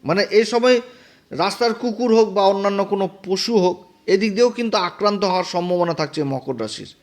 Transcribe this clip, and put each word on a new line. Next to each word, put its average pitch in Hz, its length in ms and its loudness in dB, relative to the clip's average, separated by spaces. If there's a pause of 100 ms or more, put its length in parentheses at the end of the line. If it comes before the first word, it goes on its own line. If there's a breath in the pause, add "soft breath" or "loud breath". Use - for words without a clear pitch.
মানে, 185 260 0
এই 214 160 4
সময় 240 360 2 (480 loud breath)
রাস্তার 202 440 -2
কুকুর 226 420 0
হোক 220 140 4
বা 196 140 0
অন্যান্য 196 420 2
কোনো 196 240 -2 (160)
পশু 196 320 -2
হোক, 180 280 0 (200)
এদিক 196 260 2
দিয়েও 240 180 2
কিন্তু 233 280 -4
আক্রান্ত 196 460 -2
হওয়ার 185 200 0
সম্ভাবনা 175 500 -2
থাকছে 151 300 -4
মকর 135 380 -6
রাশির 107 260 -10 (160)